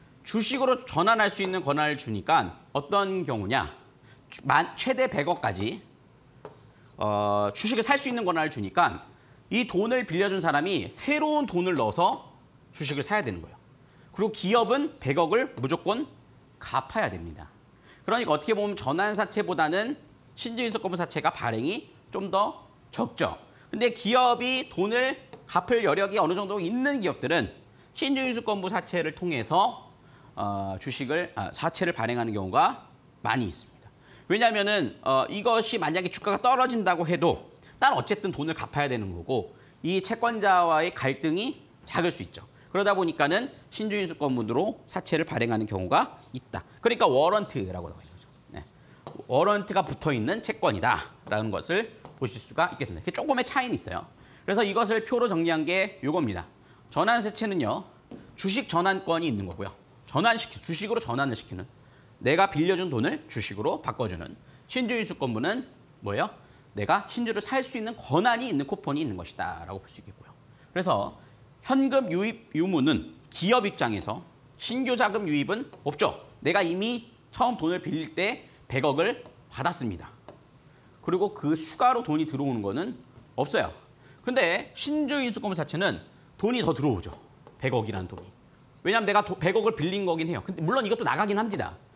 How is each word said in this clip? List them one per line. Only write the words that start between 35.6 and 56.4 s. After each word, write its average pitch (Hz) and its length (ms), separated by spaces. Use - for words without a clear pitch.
만약에 175 320
주가가 - 320
떨어진다고 233 680
해도 165 440
난 269 140
어쨌든 202 380
돈을 156 220
갚아야 143 340
되는 107 260
거고, 95 420
이 180 180
채권자와의 190 920
갈등이 165 680
작을 175 260
수 - 120
있죠. - 240
그러다 202 220
보니까는 175 580
신주인수권분으로 165 1160
사채를 165 380
발행하는 113 400
경우가 107 540
있다. - 300
그러니까 233 260
워런트라고 127 840
나와 - 120
있는 - 140
거죠. - 120
네. - 140
워런트가 185 560
붙어 - 300
있는 135 300
채권이다라는 110 1080
것을 165 480
보실 127 220
수가 - 320
있겠습니다. 90 300
이게 180 80
조금의 254 340
차이는 247 280
있어요. 90 320
그래서 202 180
이것을 220 420
표로 240 220
정리한 165 380
게 190 380
요겁니다. 131 420